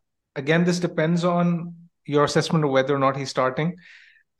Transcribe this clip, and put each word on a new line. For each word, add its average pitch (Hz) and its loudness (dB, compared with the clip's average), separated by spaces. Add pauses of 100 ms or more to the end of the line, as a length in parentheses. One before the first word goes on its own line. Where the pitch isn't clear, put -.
(340)
Again, 156 2
this 180 0
depends 170 -2
on 175 0 (300)
your 147 2
assessment 151 0
of 139 0
whether 135 2
or 139 0
not 135 2
he's 135 -8
starting. 143 -2 (640)